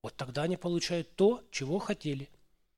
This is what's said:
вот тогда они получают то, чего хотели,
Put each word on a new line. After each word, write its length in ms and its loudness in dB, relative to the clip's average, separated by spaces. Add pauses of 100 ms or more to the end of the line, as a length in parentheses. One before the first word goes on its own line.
вот 140 -12
тогда 260 -4
они 140 0
получают 580 -2
то, 360 6
чего 280 -2
хотели, 500 -4 (500)